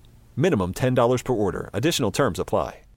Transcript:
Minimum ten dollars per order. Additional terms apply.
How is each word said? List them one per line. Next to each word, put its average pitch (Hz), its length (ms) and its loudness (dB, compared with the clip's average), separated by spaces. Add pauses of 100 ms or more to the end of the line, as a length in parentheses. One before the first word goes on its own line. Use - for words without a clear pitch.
(360)
Minimum 117 400 0
ten 127 180 0
dollars 123 300 2
per 127 100 -2
order. 101 400 -2
Additional 123 380 0
terms 123 260 0
apply. 90 440 -4 (160)